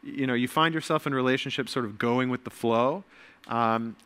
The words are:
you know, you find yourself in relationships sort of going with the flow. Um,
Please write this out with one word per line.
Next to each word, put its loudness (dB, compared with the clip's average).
you -4
know, 2
you 2
find 4
yourself -2
in -2
relationships 0
sort -2
of -8
going 2
with -4
the -12
flow. 0
Um, 0